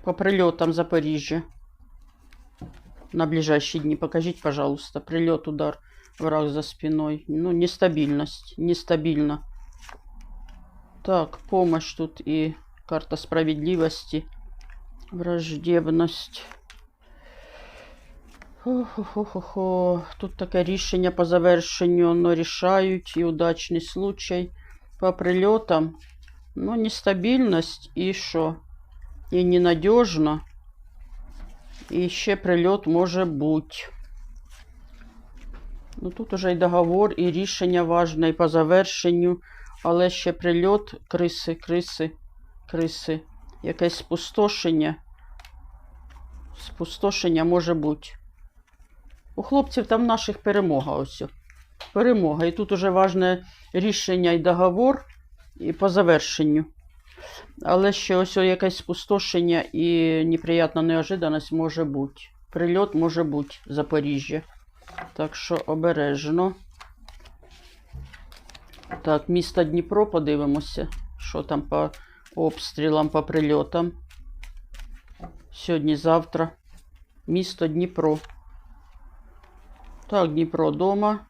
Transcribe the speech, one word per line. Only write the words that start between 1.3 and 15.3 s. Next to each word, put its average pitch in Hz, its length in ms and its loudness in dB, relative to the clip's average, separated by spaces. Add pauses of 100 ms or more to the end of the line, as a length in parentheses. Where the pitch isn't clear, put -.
На 170 120 2
ближайші 156 540 0
дні 151 160 0
покажіть, 165 460 -4
пожалуйста. 143 580 -4
Прильот, 165 480 -2
удар, 151 320 -4 (400)
враг 156 300 0
за 147 140 -4
спиною. 151 640 -4
Ну, 170 260 -2
нестабільність. 156 1040 0
Нестабільно. 156 840 0 (1600)
Так, 180 360 0 (120)
помощь 170 480 2
тут 160 300 -8
і 156 260 0 (320)
карта 156 320 -4
справедливості. 160 1080 -2 (840)
Враждебність. 170 1300 -2 (2250)